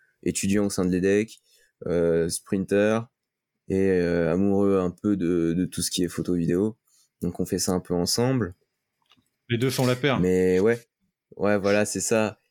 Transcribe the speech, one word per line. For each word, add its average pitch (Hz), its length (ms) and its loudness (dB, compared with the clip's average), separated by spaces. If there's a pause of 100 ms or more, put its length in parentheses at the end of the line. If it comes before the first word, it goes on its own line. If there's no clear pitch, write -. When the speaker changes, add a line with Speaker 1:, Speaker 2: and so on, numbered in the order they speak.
(260)
Speaker 1:
étudiant 98 400 0
au 101 40 -2
sein 95 160 -2
de 90 60 0
l'E 90 100 0
D 95 60 2
E 104 200 2
C, - 100 -20 (500)
euh, 85 420 0
sprinter, 104 800 -2 (580)
et, 95 100 0
euh, 87 540 2
amoureux 98 480 2
un 90 120 -2
peu 101 260 -2
de, 85 360 0
de 90 120 0
tout 87 160 -8
ce - 100 -6
qui 92 120 -2
est 87 60 0
photo 90 240 -4
vidéo, 90 440 0 (440)
donc 87 180 -6
on 92 60 -2
fait 92 140 -4
ça 98 120 -2
un 90 80 0
peu - 140 -6
ensemble. 104 600 -2 (960)
Speaker 2:
Les 120 80 0
deux 131 120 0
font 127 160 0
la 123 120 2
paire. 127 240 0
Speaker 1:
Mais 92 400 4
ouais, 117 180 2 (560)
ouais, 104 240 0
voilà, 101 260 2
c'est 101 140 -6
ça. 107 400 -2 (120)